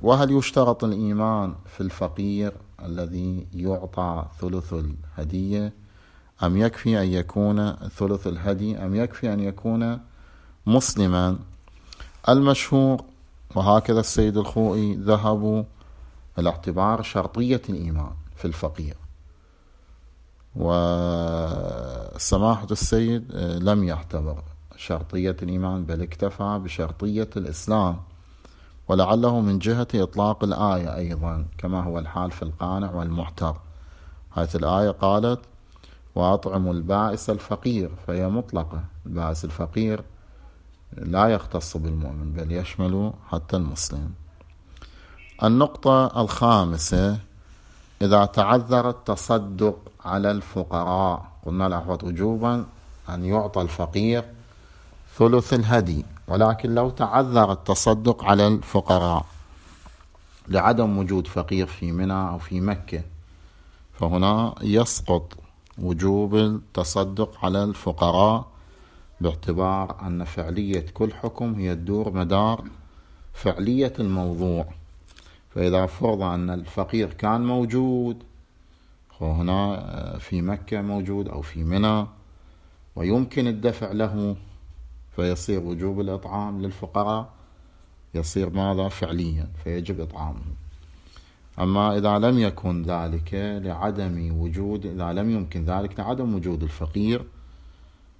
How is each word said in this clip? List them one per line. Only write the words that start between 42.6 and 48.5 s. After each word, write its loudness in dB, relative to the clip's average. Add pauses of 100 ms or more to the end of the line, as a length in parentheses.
حتى -2
المسلم. -4 (1300)
النقطة 6
الخامسة، 4 (840)
إذا 8
تعذر 4